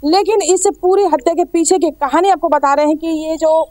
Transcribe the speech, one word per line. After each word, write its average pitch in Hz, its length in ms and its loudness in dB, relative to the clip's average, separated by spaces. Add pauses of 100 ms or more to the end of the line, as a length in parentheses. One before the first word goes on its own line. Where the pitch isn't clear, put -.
लेकिन 392 360 0
इस 359 260 0 (140)
पूरी 392 240 2
हत्या 311 280 0
के 339 120 0
पीछे 339 320 0
की 311 140 0
कहानी 294 380 0
आपको - 200 0
बता 277 240 2
रहे 294 120 0
हैं 302 120 0
कि 320 100 -8
ये 320 300 -4
जो 320 340 2